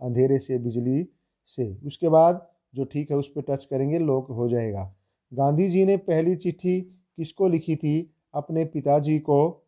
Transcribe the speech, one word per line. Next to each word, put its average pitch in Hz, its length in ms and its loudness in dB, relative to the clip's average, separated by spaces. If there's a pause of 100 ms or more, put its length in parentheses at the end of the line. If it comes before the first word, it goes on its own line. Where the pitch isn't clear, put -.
अंधेरे 127 380 2
से, 131 180 -4
बिजली 120 500 -2 (400)
से। 110 380 -8
उसके 156 240 -4
बाद 170 380 4 (280)
जो 135 80 -4
ठीक 147 280 -6
है, 143 60 0
उस 139 140 -4
पे 143 100 -8
टच 139 240 -6
करेंगे, 139 340 -2
लॉक 135 280 0
हो 120 220 -4
जाएगा। 104 440 -4 (400)
गांधी 147 360 2
जी 190 160 2
ने 196 120 4
पहली 170 380 0
चिट्ठी 180 460 -2 (360)
किसको 170 300 -2
लिखी 165 280 0
थी? 156 400 -2 (180)
अपने 160 320 -4
पिताजी 147 540 0
को 151 480 2